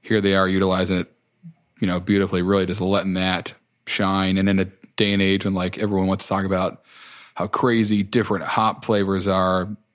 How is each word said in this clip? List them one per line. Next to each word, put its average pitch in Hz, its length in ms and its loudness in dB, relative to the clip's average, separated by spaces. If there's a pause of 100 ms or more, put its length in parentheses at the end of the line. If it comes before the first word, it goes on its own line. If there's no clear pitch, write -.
here 107 200 0
they 98 140 2
are 95 120 2
utilizing 92 520 2
it, - 120 -6 (680)
you - 80 0
know, 90 120 -2
beautifully, 95 420 0
really 95 240 2
just 92 160 -4
letting 98 340 0
that 92 380 -2 (320)
shine. 95 520 0
And 95 120 2
in 95 100 2
a 92 60 0 (300)
day 101 180 2
and 98 80 2
age 98 240 2
when, 98 80 0
like, 92 260 -4
everyone 98 280 0
wants 95 180 -2
to - 40 -20
talk 98 160 -2
about 92 380 -2 (520)
how 87 120 -4
crazy 107 560 2
different 101 420 0
hop 110 400 -2
flavors 98 420 0
are 92 420 0 (260)